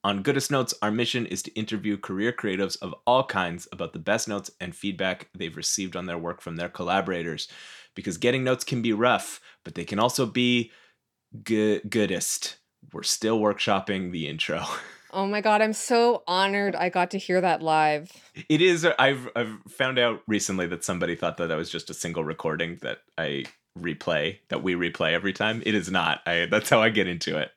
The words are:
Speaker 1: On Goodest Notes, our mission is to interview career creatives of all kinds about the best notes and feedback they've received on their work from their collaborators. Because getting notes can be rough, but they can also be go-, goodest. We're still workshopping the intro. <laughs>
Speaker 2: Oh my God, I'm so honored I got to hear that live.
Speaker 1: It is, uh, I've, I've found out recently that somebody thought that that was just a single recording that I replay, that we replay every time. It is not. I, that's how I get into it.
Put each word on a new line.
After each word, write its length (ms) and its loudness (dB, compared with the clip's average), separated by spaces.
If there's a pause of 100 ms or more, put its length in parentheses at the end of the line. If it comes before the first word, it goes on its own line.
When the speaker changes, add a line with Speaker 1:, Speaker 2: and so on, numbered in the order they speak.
Speaker 1:
On 180 0
Goodest 300 0
Notes, 300 0
our 100 0
mission 340 -2
is 180 -6
to 120 -14
interview 400 -4
career 380 -4
creatives 480 -2
of 120 -10 (140)
all 160 6
kinds 480 -2
about 220 -8
the 60 -10
best 280 0
notes 320 -6
and 160 -10
feedback 580 -4
they've 220 -10
received 400 -4
on 100 -6
their 120 -6
work 240 -8
from 160 -8
their 100 -4
collaborators. 800 -2 (480)
Because 220 -6
getting 260 2
notes 220 0
can 160 -2
be 100 2
rough, 480 2 (240)
but 120 -14
they 100 -6
can 120 -4
also 280 2
be 440 2 (760)
go-, 420 2
goodest. 680 -2 (340)
We're 120 -12
still 360 0
workshopping 720 0
the 160 -4
intro. 420 -4
<laughs> 60 -4 (400)
Speaker 2:
Oh 120 -2
my 140 -2
God, 200 4
I'm 120 2
so 540 4
honored 480 2
I 140 0
got 220 0
to 80 -4
hear 200 2
that 220 2
live. 500 2 (380)
Speaker 1:
It 140 6
is, 200 6
uh, 140 4
I've, 380 4
I've 240 -2 (100)
found 300 0
out 260 2
recently 400 0
that 180 -6
somebody 320 0
thought 220 -2
that 100 -2
that 100 -2
was 120 -4
just 220 -10
a 20 -10
single 300 -4
recording 580 -4
that 200 -8 (140)
I 300 -4 (320)
replay, 600 -2 (100)
that 140 -4
we 100 0
replay 380 0
every 200 0
time. 360 -2
It 80 2
is 160 0
not. 340 2
I, 240 0
that's 220 2
how 100 8
I 80 6
get 180 2
into 300 -4
it. 200 -4